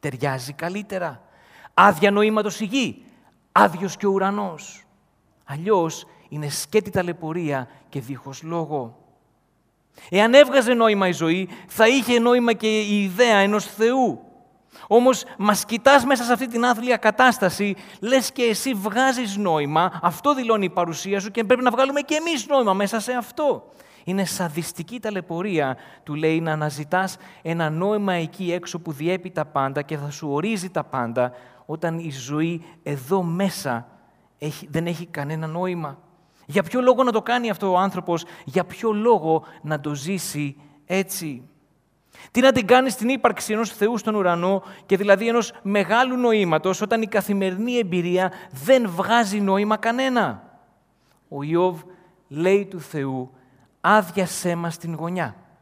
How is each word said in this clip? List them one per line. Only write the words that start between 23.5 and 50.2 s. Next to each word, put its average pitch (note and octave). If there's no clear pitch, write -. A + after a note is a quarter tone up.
Είναι F#3+
σαδιστική E3+
ταλαιπωρία, E3+
του D3
λέει, D#3+
να E3
αναζητάς D3+
ένα E3
νόημα G3
εκεί E3+
έξω F3
που E3
διέπει F3+
τα D#3
πάντα C#3
και D3+
θα C#3+
σου D3
ορίζει F3+
τα D#3
πάντα, B2
όταν E3
η E3
ζωή D3+
εδώ D3
μέσα E3
έχει, -
δεν E3
έχει E3+
κανένα D#3
νόημα. E3
Για F#3
ποιο A#3
λόγο B3
να B3
το G#3+
κάνει A#3
αυτό F#3+
ο F3+
άνθρωπος, F3+
για E3+
ποιο A3
λόγο F#3+
να D3+
το D3
ζήσει D3
έτσι; E3
Τι B3
να C4
την B3
κάνεις B3+
την G#3+
ύπαρξη B3
ενός G#3+
Θεού A3
στον G#3+
ουρανό F#3
και G3
δηλαδή G3+
ενός A#3
μεγάλου G#3
νοήματος, F#3+
όταν A3
η A3
καθημερινή G3
εμπειρία F3+
δεν A#3+
βγάζει G3+
νόημα G3+
κανένα; A#3